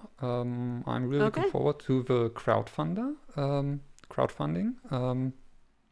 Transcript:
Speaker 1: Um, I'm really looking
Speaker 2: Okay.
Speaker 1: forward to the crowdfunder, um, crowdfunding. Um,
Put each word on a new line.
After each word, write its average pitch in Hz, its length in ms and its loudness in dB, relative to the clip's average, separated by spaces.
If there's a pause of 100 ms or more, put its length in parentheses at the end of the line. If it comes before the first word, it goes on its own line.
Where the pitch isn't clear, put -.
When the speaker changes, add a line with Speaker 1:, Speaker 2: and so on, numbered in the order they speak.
(220)
Speaker 1:
Um, 123 680 -2
I'm 123 220 0
really 143 160 4
looking 262 180 2
Speaker 2:
Okay. 392 80 2
Speaker 1:
forward 147 280 2
to 131 240 2
the 123 260 2
crowdfunder, 151 840 0 (200)
um, 143 460 -2 (280)
crowdfunding. 165 680 0 (160)
Um, 127 420 0 (580)